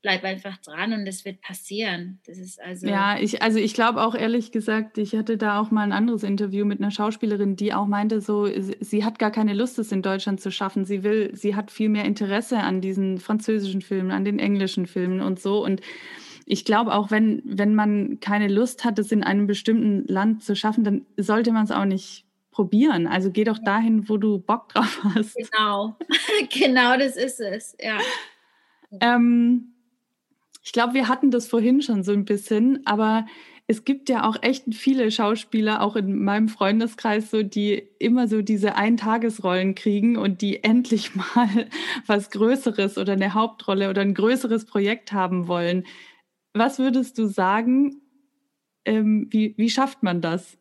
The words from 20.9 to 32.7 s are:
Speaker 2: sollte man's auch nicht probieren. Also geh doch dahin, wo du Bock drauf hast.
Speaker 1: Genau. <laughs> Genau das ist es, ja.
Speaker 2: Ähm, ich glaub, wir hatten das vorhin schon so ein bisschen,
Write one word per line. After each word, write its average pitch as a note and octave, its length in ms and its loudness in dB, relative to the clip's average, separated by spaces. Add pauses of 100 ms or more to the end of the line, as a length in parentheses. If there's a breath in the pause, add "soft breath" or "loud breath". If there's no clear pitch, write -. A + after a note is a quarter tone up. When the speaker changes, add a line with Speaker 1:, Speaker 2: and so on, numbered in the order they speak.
Speaker 2:
sollte G#3+ 360 2
man's G#3+ 200 2
auch G3 140 0
nicht - 400 -6 (240)
probieren. G#3 560 2
Also F#3 240 0
geh G#3 140 0
doch A3 140 0
dahin, A3 520 2
wo G#3+ 80 2
du G#3 220 0
Bock - 280 -2
drauf - 320 0 (140)
hast. G#3+ 260 -2 (100)
Speaker 1:
Genau. G#3+ 460 0 (120)
<laughs> G#4 420 0
Genau B3+ 460 4
das C4 200 0
ist B3 240 -4
es, G#3 400 -8
ja. A3 260 -4 (960 loud breath)
Speaker 2:
Ähm, A#3+ 720 4 (880)
ich - 100 -16
glaub, A#3+ 220 0
wir B3+ 140 2
hatten B3+ 220 2
das A#3 180 0
vorhin B3 340 4
schon G#3+ 220 0
so G3+ 80 0
ein G#3 120 2
bisschen, A3 600 0